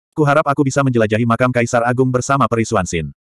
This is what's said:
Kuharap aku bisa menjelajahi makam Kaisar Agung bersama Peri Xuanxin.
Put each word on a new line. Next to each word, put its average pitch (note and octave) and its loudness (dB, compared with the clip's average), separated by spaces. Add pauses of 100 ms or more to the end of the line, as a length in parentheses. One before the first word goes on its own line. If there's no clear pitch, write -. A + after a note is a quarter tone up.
(120)
Kuharap D3 2
aku C#3 0
bisa C#3 0
menjelajahi A2+ 2
makam A#2+ 0
Kaisar A#2+ 0
Agung B2+ 0
bersama B2 0
Peri A2+ -2
Xuanxin. E2+ -4 (160)